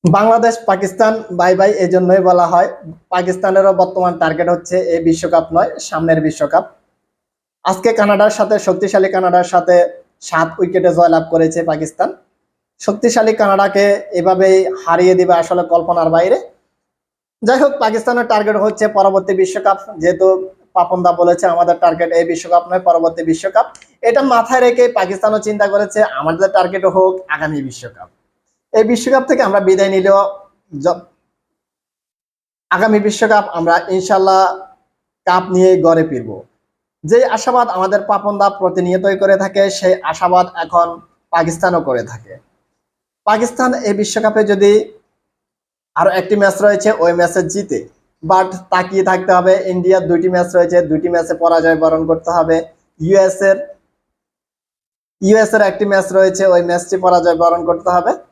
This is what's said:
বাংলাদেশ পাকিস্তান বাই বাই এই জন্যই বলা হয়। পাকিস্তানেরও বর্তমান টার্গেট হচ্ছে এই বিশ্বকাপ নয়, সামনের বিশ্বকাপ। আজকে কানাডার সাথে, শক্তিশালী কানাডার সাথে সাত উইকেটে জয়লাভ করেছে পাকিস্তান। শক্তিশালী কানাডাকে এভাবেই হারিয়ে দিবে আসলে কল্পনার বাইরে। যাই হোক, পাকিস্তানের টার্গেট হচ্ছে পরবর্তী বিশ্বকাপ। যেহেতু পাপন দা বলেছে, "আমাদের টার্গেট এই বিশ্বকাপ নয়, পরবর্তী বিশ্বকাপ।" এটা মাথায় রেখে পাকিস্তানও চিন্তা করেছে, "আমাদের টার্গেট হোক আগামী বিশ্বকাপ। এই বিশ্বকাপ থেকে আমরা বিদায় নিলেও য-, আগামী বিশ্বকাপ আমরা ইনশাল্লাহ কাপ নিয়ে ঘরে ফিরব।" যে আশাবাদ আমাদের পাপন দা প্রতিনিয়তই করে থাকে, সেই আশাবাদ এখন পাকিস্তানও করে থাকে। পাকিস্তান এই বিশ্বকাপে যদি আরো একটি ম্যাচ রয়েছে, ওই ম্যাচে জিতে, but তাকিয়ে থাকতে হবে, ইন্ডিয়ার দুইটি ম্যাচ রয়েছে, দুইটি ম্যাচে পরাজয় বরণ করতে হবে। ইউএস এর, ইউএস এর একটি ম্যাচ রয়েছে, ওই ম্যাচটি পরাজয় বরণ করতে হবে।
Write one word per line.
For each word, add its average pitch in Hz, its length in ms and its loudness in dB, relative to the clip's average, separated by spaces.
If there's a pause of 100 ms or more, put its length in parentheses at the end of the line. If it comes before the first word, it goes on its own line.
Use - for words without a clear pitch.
(100)
বাংলাদেশ 226 560 2
পাকিস্তান 208 560 0 (100)
বাই 180 220 2
বাই 196 180 2
এই 180 160 -2
জন্যই 185 300 2
বলা 180 280 2
হয়। 175 280 0 (340)
পাকিস্তানেরও 190 640 0
বর্তমান 180 460 -2
টার্গেট 165 300 -2
হচ্ছে 175 300 -2
এই 165 260 -2
বিশ্বকাপ 165 480 0
নয়, - 260 0
সামনের 160 420 -2
বিশ্বকাপ। 156 440 -2 (1000)
আজকে 185 280 0
কানাডার 208 380 2
সাথে, 208 280 0
শক্তিশালী 190 500 0
কানাডার 180 360 0
সাথে 175 580 0 (180)
সাত 165 280 -2 (100)
উইকেটে 180 360 0
জয়লাভ 165 360 2
করেছে 165 320 0
পাকিস্তান। 160 540 -4 (640)
শক্তিশালী 220 520 0
কানাডাকে 202 640 0 (180)
এভাবেই 190 540 2 (200)
হারিয়ে 180 280 4
দিবে 180 200 2
আসলে 170 280 0
কল্পনার 170 480 0
বাইরে। 185 380 0 (960)
যাই 247 160 2
হোক, 285 200 2
পাকিস্তানের 233 480 -2
টার্গেট 214 300 -4
হচ্ছে 214 320 -2
পরবর্তী 196 460 0
বিশ্বকাপ। 190 440 0 (200)
যেহেতু 185 520 0 (220)
পাপন 180 300 -2
দা 175 100 2
বলেছে, 175 340 0
"আমাদের 170 340 2
টার্গেট 165 320 0
এই 170 120 2
বিশ্বকাপ 170 440 -2
নয়, 185 120 -2
পরবর্তী 170 420 0
বিশ্বকাপ।" 190 440 -2 (360)
এটা 233 200 2
মাথায় 254 380 2
রেখে 240 280 2
পাকিস্তানও 208 500 -2
চিন্তা 208 300 -2
করেছে, 202 340 -2
"আমাদের 165 480 -2
টার্গেট 185 340 -2
হোক 185 440 2
আগামী 151 340 -6
বিশ্বকাপ। 117 460 -16 (640)
এই 220 120 2
বিশ্বকাপ 247 420 0
থেকে 269 160 0
আমরা 202 180 0
বিদায় 190 280 2
নিলেও 196 500 2 (420)
য-, 175 200 -2 (1700)
আগামী 208 300 2
বিশ্বকাপ 208 480 0
আমরা 170 400 0
ইনশাল্লাহ 190 720 0 (640)
কাপ 180 260 0
নিয়ে 185 320 4
ঘরে 165 260 2
ফিরব।" 110 340 -10 (640)
যে 233 200 2
আশাবাদ 240 440 0
আমাদের 190 340 -2
পাপন 202 360 -4
দা 202 120 2
প্রতিনিয়তই 185 680 -2
করে 196 180 2
থাকে, 196 340 0
সেই 185 320 0
আশাবাদ 180 520 0
এখন 170 460 -2 (300)
পাকিস্তানও 170 500 -2
করে 127 220 -4
থাকে। 104 340 -16 (880)
পাকিস্তান 240 500 -2
এই 220 200 -4
বিশ্বকাপে 214 500 -2
যদি 202 480 2 (1040)
আরো 175 160 0
একটি 185 260 -2
ম্যাচ 196 260 0
রয়েছে, 208 300 2
ওই 170 200 0
ম্যাচে 175 300 0
জিতে, 156 460 -6 (380)
but 190 300 0 (140)
তাকিয়ে 185 340 -2
থাকতে 185 280 0
হবে, 185 380 2
ইন্ডিয়ার 180 380 0
দুইটি 175 200 0
ম্যাচ 180 280 -2
রয়েছে, 175 260 2
দুইটি 156 260 -2
ম্যাচে 170 260 -2
পরাজয় 165 420 2
বরণ 160 300 0
করতে 165 240 -2
হবে। 165 340 0 (360)
ইউএস 190 420 0
এর, 196 140 2 (1600)
ইউএস 214 340 2
এর 220 60 2
একটি 196 240 0
ম্যাচ 190 280 0
রয়েছে, 190 340 2
ওই 175 160 4
ম্যাচটি 175 340 -4
পরাজয় 175 400 2
বরণ 170 280 0
করতে 170 260 -2
হবে। 180 260 0 (160)